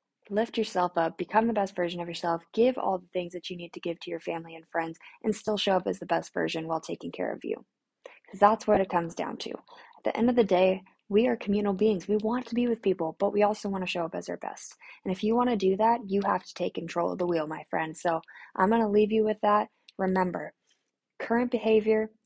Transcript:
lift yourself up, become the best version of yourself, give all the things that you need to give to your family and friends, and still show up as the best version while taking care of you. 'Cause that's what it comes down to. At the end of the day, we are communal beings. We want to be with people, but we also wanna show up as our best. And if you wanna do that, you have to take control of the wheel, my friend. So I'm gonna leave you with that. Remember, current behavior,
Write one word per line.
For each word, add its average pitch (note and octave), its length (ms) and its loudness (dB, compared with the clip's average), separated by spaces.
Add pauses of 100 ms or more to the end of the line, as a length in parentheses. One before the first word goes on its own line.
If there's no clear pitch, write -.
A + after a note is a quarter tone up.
(320)
lift A3 260 -2
yourself F3+ 400 0
up, E3 220 0
become G#3+ 280 2
the A#3 60 0
best G3 240 -2
version F3 240 -2
of F3 80 -8
yourself, E3+ 340 -4 (120)
give B3 240 4
all F#3+ 200 0
the F3+ 100 -20
things F3 260 -6
that F3 160 -10
you F3+ 60 -10
need E3+ 180 -12
to - 60 -14
give E3+ 200 -6
to F3 100 -12
your E3+ 80 -6
family E3 360 -8
and E3 180 -18
friends, E3 260 -4 (240)
and G#3+ 140 0
still G#3+ 220 -2
show F#3+ 180 2
up F#3 100 0
as F#3 120 -2
the - 80 -12
best E3 260 -2
version E3 340 -2
while D#3+ 140 -2
taking E3+ 320 -10
care - 200 -4
of - 120 -10
you. - 220 -6 (600)
'Cause F#3+ 140 -10
that's G#3+ 260 4
what G3+ 140 4
it F#3+ 80 0
comes E3+ 260 -2
down E3 240 -6
to. - 120 -10
At - 540 -14
the - 120 -2
end A#3 140 2
of A#3+ 60 0
the A#3+ 60 6
day, F#3+ 400 4 (260)
we G#3+ 180 4
are A#3+ 100 2
communal G3+ 380 0
beings. G3 340 0
We G#3+ 80 2
want A3+ 300 -2
to - 80 -8
be A#3+ 120 0
with A3+ 160 -2
people, E3+ 360 0
but G3+ 140 0
we G3+ 100 2
also G#3 260 0
wanna F#3+ 180 -2
show E3+ 200 -4
up - 80 -8
as - 160 -8
our E3 80 -6
best. - 360 -12 (300)
And F#3+ 80 -2
if F#3 100 -6
you A3 140 2
wanna B3 200 2
do F#3+ 200 2
that, A3 340 2
you G3 140 2
have G3 200 0
to - 100 -18
take - 200 -4
control F3 380 -2
of F3+ 60 -6
the F3+ 80 0
wheel, D#3+ 200 0
my D#3 180 -8
friend. D#3+ 300 -4
So E3 280 -2 (340)
I'm G3 140 4
gonna A3+ 180 4
leave G#3 240 4
you A3 100 4
with G#3+ 200 0
that. G#3 280 2 (280)
Remember, F#3 560 -2 (640)
current A#3+ 320 0
behavior, A3 640 2 (140)